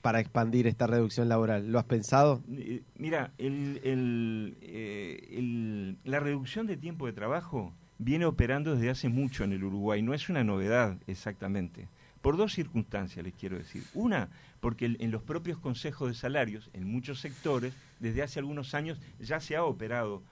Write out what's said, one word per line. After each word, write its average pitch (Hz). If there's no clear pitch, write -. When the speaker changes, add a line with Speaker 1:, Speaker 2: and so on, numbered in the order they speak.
Speaker 1:
para 113
expandir 117
esta 117
reducción 117
laboral? 113
¿Lo 120
has 117
pensado? 131
Speaker 2:
Eh, 123
mira, 156
el, 139
el, 117
eh, 104
el, 110
la 131
reducción 143
de 202
tiempo 160
de 117
trabajo 117
viene 143
operando 143
desde 120
hace 127
mucho 120
en 98
el 95
Uruguay, 101
no 120
es 147
una 160
novedad 104
exactamente. 98
Por 143
dos 202
circunstancias 101
les 90
quiero 92
decir. 85
Una, 196
porque 120
el, 117
en 113
los 110
propios 165
consejos 139
de 120
salarios, 117
en 92
muchos 127
sectores, 131
desde 117
hace 147
algunos 143
años 156
ya 147
se 156
ha 170
operado 110